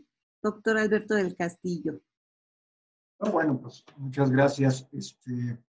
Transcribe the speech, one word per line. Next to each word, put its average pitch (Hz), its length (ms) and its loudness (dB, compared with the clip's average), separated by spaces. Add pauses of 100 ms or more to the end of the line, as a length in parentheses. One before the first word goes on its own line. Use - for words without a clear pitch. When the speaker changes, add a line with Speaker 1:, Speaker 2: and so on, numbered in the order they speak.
(440)
Speaker 1:
doctor 214 340 0
Alberto 214 380 2
del 185 200 0
Castillo. 170 640 -4 (1200)
Speaker 2:
No, 208 120 -2
bueno, 156 280 0
pues - 240 -16 (140)
muchas 135 320 0
gracias. 135 640 2
Este, 123 680 -8 (120)